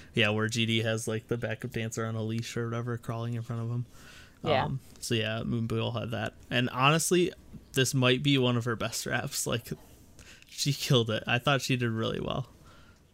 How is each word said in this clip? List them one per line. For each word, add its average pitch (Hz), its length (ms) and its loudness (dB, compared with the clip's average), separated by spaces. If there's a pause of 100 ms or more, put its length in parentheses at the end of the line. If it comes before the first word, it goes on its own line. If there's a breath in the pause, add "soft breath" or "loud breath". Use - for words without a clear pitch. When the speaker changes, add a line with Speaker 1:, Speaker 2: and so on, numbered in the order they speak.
(140 loud breath)
Speaker 1:
Yeah, 107 160 4
where 110 180 0
G 117 160 0
D 113 180 2
has, 113 240 -2
like, 110 220 -4
the 120 80 0
backup 117 360 -6
dancer 113 340 -4
on 113 80 -4
a 110 80 -2
leash 113 340 -4
or 120 120 -2
whatever 117 300 -4
crawling 117 360 -6
in 113 80 -4
front 117 200 -6
of 113 80 -4
him. 120 140 -2 (580 soft breath)
Speaker 2:
Yeah. 143 220 2
Speaker 1:
Um, 139 160 -4 (200)
so - 140 -2
yeah, 110 300 0
Moonbyul 113 540 -2
had 104 140 -4
that. 110 200 -4 (180)
And 123 200 0
honestly, 156 600 4 (440)
this 131 200 4
might 127 280 4
be 139 160 4
one 123 180 4
of 117 80 0
her 120 100 -2
best - 320 -4
raps. 127 400 -4
Like, 123 220 -4 (800 soft breath)
she - 240 -2
killed 120 380 4
it. 107 160 0
I 120 120 2
thought 139 220 2
she 131 160 0
did 120 140 0
really 110 300 -2
well. - 280 -4 (640 soft breath)